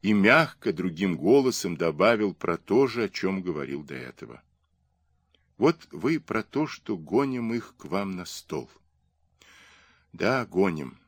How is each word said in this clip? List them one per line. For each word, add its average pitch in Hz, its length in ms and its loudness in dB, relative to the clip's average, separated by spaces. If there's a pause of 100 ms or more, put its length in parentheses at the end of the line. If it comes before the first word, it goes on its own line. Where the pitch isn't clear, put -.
И 107 120 2
мягко, 117 580 4
другим 87 460 -2
голосом 117 580 2
добавил 92 580 2
про 85 240 -4
то 127 300 2
же, 117 160 -4
о 95 60 -4
чём 95 320 -4
говорил 73 420 -6
до 69 120 -14
этого. 62 460 -14 (1160)
Вот 160 340 2
вы 135 280 -2
про 107 240 -6
то, 147 240 -2
что - 300 -8
гоним 117 560 -2
их - 240 -8
к - 80 -20
вам 98 300 -4
на 90 100 -10
стол. - 440 -10 (1400)
Да, 120 320 0
гоним. 82 640 -2